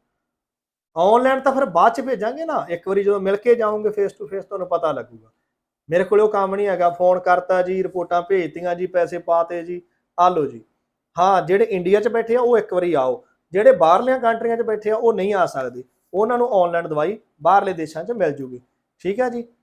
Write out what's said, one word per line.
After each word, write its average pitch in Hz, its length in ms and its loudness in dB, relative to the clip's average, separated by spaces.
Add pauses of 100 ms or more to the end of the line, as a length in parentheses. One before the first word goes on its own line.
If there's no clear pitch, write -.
(960)
ਆਨਲਾਈਨ 247 440 2
ਤਾਂ 269 120 0
ਫਿਰ 269 120 0
ਬਾਅਦ 190 280 2
ਚ 269 80 -8
ਭੇਜਾਂਗੇ 254 440 -6
ਨਾ, 294 240 -4
ਇੱਕ 170 200 -8
ਵਾਰੀ 196 160 0
ਜਦੋਂ 202 160 2
ਮਿਲ 190 160 0
ਕੇ 233 180 2
ਜਾਓਗੇ 214 340 0
face 202 240 -2 (100)
to 170 100 -14
face 190 140 -10
ਤੁਹਾਨੂੰ 190 220 -10
ਪਤਾ 165 240 0
ਲੱਗੂਗਾ। 117 380 -14 (600)
ਮੇਰੇ 180 140 2
ਕੋਲੇ 208 180 4
ਉਹ 214 60 4
ਕੰਮ 196 260 -2
ਨਹੀਂ 202 120 -2
ਹੈਗਾ, 175 240 0
ਫੋਨ 180 280 2
ਕਰਤਾ 180 440 2
ਜੀ, 185 200 -2
ਰਿਪੋਰਟਾਂ 175 400 -4
ਭੇਜਤੀਆਂ 175 520 -2
ਜੀ, 175 120 -4
ਪੈਸੇ 175 320 -2
ਪਾਤੇ 170 440 -2
ਜੀ, 175 200 -10 (360)
ਆ 180 100 6
ਲਓ 165 180 0
ਜੀ। 117 180 -14 (540)
ਹਾਂ, 185 240 4
ਜਿਹੜੇ 190 220 2
ਇੰਡੀਆ 196 360 0
ਚ 226 80 -2
ਬੈਠੇ 226 280 0
ਆ 247 40 0
ਉਹ 240 180 4
ਇੱਕ 208 160 -4
ਵਾਰੀ 175 200 0
ਆਓ, 131 300 0 (280)
ਜਿਹੜੇ 220 200 6
ਬਾਹਰਲੀਆਂ 208 460 4
ਕੰਟਰੀਆਂ 226 380 0
ਚ 233 60 -2
ਬੈਠੇ 214 280 -4
ਆ 214 60 2
ਉਹ 226 160 2
ਨਹੀਂ 196 220 -2
ਆ 180 120 2
ਸਕਦੇ, 127 380 -8 (300)
ਉਹਨਾਂ 233 240 0
ਨੂੰ 240 260 2
ਆਨਲਾਈਨ 170 240 -2
ਦਵਾਈ 160 300 -4 (240)
ਬਾਹਰਲੇ 190 300 2
ਦੇਸ਼ਾਂ 160 320 -8
ਚ 226 80 -6
ਮਿਲ 180 200 0
ਜੂਗੀ, 127 280 -14 (380)
ਠੀਕ 202 220 -4
ਹੈ 254 80 -2
ਜੀ। 240 200 -8 (140)